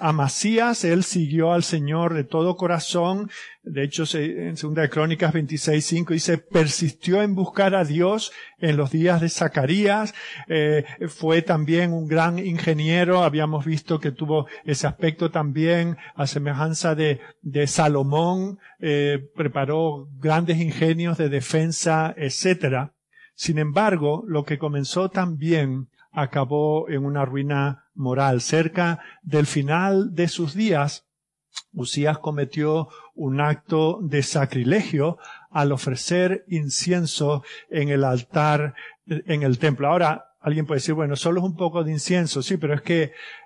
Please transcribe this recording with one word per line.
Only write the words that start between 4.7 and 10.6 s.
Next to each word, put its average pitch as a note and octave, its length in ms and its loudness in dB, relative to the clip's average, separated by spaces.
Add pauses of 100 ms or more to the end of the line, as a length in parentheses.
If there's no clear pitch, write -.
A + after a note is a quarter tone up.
de D3 60 4
Crónicas D#3+ 460 2
veintiséis D3+ 500 0
cinco E3+ 300 0
dice, D#3+ 240 2
"Persistió E3+ 840 2
en G#3 120 2
buscar F#3+ 400 2
a F#3 100 2
Dios F3 480 0 (260)
en D3+ 200 2
los C#3 120 0
días E3+ 300 4
de E3 80 2
Zacarías". G3 880 0 (340)
Eh, D3+ 380 2 (220)